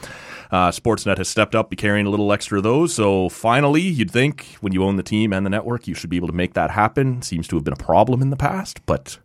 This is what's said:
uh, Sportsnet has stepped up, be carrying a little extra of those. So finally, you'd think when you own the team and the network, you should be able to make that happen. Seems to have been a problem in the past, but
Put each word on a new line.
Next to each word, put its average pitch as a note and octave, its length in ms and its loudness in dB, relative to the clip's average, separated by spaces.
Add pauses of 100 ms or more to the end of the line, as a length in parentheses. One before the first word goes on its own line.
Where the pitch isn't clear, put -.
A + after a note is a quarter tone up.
(520)
uh, F2+ 200 4
Sportsnet G2+ 460 0
has F#2 100 -4
stepped - 280 0
up, A2 140 0
be F#2+ 60 -8
carrying G#2 300 0
a G2+ 40 0
little G#2 220 0
extra G#2 260 0
of G2 60 2
those. D3+ 300 2
So G2 360 2
finally, C#3 520 2
you'd D#3+ 300 0
think C#3 500 0
when G2+ 120 -2
you F#2 100 2
own G2 140 2
the F2+ 60 -2
team G#2+ 300 0
and F#2+ 120 -2
the G2 40 -2
network, A2+ 380 -4
you F2 60 -8
should E2 160 -10
be E2+ 80 -2
able E2+ 100 -2
to E2 60 -4
make F2+ 200 -2
that - 180 0
happen. B2 500 0
Seems E2 280 -6
to F2+ 80 -2
have D2+ 80 0
been - 80 -2
a C#2 40 -6
problem A#2 440 2
in C3+ 80 0
the C#3 80 -2
past, F#3+ 480 -4
but - 400 -6